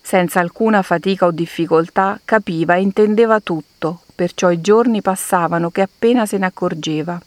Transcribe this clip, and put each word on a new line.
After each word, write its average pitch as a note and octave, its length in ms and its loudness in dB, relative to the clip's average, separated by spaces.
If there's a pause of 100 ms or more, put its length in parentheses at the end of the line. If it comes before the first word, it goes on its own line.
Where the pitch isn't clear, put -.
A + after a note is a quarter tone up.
Senza F3+ 380 0
alcuna G#3 420 0
fatica F#3 440 0
o F3 60 4
difficoltà E3+ 920 -2
capiva F3 520 0
e F#3 60 0
intendeva G#3+ 600 2
tutto, E3 600 -6 (120)
perciò F3+ 340 -2
i F3 120 0
giorni G#3+ 400 2
passavano E3+ 720 -2
che F#3+ 100 -2
appena A#3 440 0
se G#3 120 -6
ne F#3+ 80 0
accorgeva. E3+ 800 -4